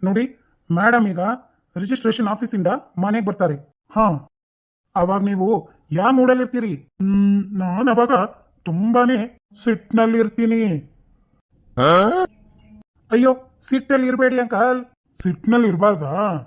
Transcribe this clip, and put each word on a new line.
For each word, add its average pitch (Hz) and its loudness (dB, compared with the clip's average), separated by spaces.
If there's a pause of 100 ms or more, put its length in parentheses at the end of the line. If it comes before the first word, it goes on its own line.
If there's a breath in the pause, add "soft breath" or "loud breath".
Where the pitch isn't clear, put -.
ನೋಡಿ, 220 -2 (320)
ಮೇಡಮ್ 214 2
ಈಗ 175 -4 (580)
ರಿಜಿಸ್ಟ್ರೇಷನ್ 220 -2
ಆಫೀಸಿಂದ 208 -4 (300)
ಮನೆಗೆ 208 -2
ಬರ್ತಾರೆ. 180 -2 (360)
ಹಾ, 196 0 (680)
ಅವಾಗ 190 0
ನೀವು 196 -2 (220 soft breath)
ಯಾವ 190 0
ಮೂಡಲ್ಲಿ 254 2
ಇರ್ತೀರಿ? 233 -4
ಹ್ಮ್, 196 -2
ನಾನ್ 185 -2
ಅವಾಗ 240 2 (540)
ತುಂಬಾನೇ 233 0 (260)
ಸಿಟ್ನಲ್ಲಿ 226 0
ಇರ್ತೀನಿ. 220 0 (2250)
ಅಯ್ಯೋ, 254 4 (340)
ಸಿಟ್ಟಲ್ಲಿ 262 0
ಇರ್ಬೇಡಿ 254 0
ಅಂಕಲ್. 247 -2 (380)
ಸಿಟ್ನಲ್ಲಿ 226 0
ಇರ್ಬಾರ್ದಾ? 185 0 (180)